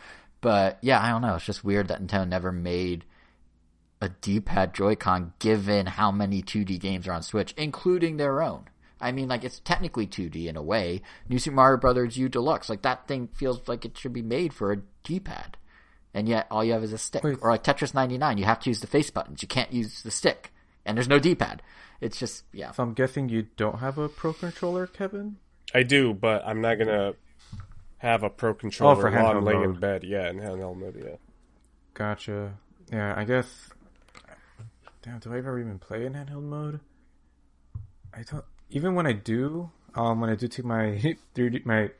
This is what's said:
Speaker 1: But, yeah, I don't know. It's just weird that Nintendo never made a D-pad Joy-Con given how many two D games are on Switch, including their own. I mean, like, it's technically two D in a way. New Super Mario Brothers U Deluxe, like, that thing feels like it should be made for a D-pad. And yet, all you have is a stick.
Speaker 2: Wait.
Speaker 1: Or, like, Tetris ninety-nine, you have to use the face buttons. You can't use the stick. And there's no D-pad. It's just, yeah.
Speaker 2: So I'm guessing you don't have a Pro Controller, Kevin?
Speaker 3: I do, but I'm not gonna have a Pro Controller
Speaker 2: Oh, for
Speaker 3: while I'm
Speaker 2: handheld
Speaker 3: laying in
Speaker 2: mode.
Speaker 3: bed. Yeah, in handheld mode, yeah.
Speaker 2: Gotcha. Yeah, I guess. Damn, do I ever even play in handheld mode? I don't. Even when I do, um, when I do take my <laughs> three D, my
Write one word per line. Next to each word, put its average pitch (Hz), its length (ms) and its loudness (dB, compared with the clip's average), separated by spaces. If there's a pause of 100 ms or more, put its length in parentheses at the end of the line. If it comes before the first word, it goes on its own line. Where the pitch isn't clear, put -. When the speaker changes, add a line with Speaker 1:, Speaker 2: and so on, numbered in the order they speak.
(400)
Speaker 1:
But, 98 420 4
yeah, 123 200 6
I 117 60 2
don't 117 140 2
know. 107 120 0
It's 82 100 -4
just - 200 -6
weird 98 240 2
that 90 120 -2
Nintendo 95 280 0
never 90 240 -2
made 87 540 -2 (960)
a 98 100 -2
D-pad 98 640 0
Joy-Con 92 680 2
given 101 460 2
how 101 260 2
many 101 300 0
two 104 220 -2
D 92 140 -2
games 92 300 -4
are 90 40 -2
on 82 120 -4
Switch, - 320 -2
including 160 640 0
their 143 220 2
own. 120 260 -2 (360)
I 123 100 -2
mean, 135 160 -2
like, 123 160 -4
it's - 160 -10
technically 156 460 0
two 87 240 -6
D 85 180 -6
in 78 80 -6
a 76 60 -8
way. 92 400 0 (260)
New 123 100 2
Super 135 180 -4
Mario 131 220 8
Brothers 123 380 2
U 131 120 0
Deluxe, 127 420 0
like, 101 120 -6
that 127 260 -2
thing 131 260 -4
feels 127 340 -4
like 120 160 -6
it 113 140 -12
should 123 140 -8
be 120 100 -6
made 135 320 -2
for 101 180 0
a 101 60 -2 (240)
D-pad. - 540 -6 (580)
And 107 140 -2
yet, 113 220 2
all 110 140 0
you 113 80 4
have 113 120 0
is 107 80 -4
a 110 60 -6
stick. - 260 -4
Speaker 2:
Wait. 143 180 0
Speaker 1:
Or, 113 80 4
like, 113 140 2
Tetris 143 300 0
ninety-nine, 127 440 0
you 92 60 0
have 113 160 4
to 135 100 0
use 110 100 -2
the - 60 -10
face 147 240 2
buttons. - 320 -6
You - 60 -10
can't - 240 -2
use 113 300 -4
the 110 80 -10
stick. - 420 -2 (340)
And 107 100 -2
there's 123 120 0
no 143 100 8
D-pad. 139 440 2 (380)
It's 110 180 -6
just, - 340 -8
yeah. 82 200 -12
Speaker 2:
So 131 100 -2
I'm 117 120 -2
guessing 131 340 0
you 113 180 0 (100)
don't 107 240 0
have 135 180 -4
a 151 100 -2
Pro 160 240 -4
Controller, 180 540 -4
Kevin? 202 500 -8 (380)
Speaker 3:
I 127 80 6
do, 127 320 4
but 107 320 2
I'm 110 140 -2
not 113 180 2
gonna 104 360 2 (840)
have 113 260 2
a 101 40 4
Pro 110 240 0
Controller 117 400 6
Speaker 2:
Oh, 131 40 8
for 113 140 4
Speaker 3:
while 113 160 6
I'm 107 100 6
Speaker 2:
handheld 101 100 2
Speaker 3:
laying 101 160 4
in 95 80 4
Speaker 2:
mode. 90 100 -4
Speaker 3:
bed. 95 240 0
Yeah, 95 240 -2
in 92 100 -6
handheld 92 380 -6
mode, 92 260 -12
yeah. 87 140 -12 (800)
Speaker 2:
Gotcha. 104 600 -6 (380)
Yeah, 104 240 -2
I 104 80 -4
guess. 123 460 -2 (1300)
Damn, 120 180 -14
do 117 120 -10
I 123 60 -2
ever 127 200 -4
even 110 200 -8
play 113 260 -8
in 131 100 -6
handheld 143 280 -10
mode? 147 380 -6 (1300)
I 117 100 -14
don't. 147 220 -12 (260)
Even 175 240 0
when 175 120 2
I 123 60 4
do, 139 580 -2 (240)
um, 117 260 0
when 113 100 0
I 110 40 2
do 117 140 -2
take 123 160 -10
my 110 340 0
<laughs> 156 360 -2
three 123 160 2
D, 123 140 -4
my 107 360 2